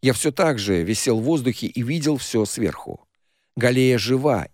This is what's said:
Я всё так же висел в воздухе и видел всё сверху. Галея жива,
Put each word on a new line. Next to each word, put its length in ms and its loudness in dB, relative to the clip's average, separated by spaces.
Я 120 4
всё 180 0
так 260 2
же 260 0
висел 360 0
в 40 -4
воздухе 440 0
и 160 -4
видел 320 0
всё 300 -2
сверху. 600 -6
Галея 400 4
жива, 560 0